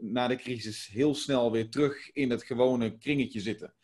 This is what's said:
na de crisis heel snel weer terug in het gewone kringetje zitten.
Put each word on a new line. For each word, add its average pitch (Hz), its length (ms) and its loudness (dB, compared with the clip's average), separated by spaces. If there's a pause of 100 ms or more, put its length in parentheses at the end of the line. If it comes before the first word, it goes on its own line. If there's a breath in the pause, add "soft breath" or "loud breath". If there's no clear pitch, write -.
na 120 280 0
de 127 80 0
crisis 113 560 -8
heel 135 220 2
snel 123 380 2
weer 113 180 0
terug 139 420 0
in 135 180 0
het 117 120 -2
gewone 120 560 2
kringetje 135 420 0
zitten. - 440 -6